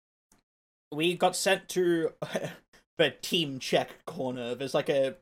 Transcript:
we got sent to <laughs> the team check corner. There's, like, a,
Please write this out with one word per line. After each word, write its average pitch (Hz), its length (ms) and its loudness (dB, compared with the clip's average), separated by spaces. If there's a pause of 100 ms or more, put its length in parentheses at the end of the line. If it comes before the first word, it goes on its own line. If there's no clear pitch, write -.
(920)
we 165 240 0
got 180 220 2
sent - 320 0
to 170 420 2 (420)
<laughs> - 440 -20
the 147 140 4 (100)
team 147 380 -2
check - 460 -2
corner. 127 500 -6
There's, 135 180 -6
like, 147 160 2
a, 135 320 2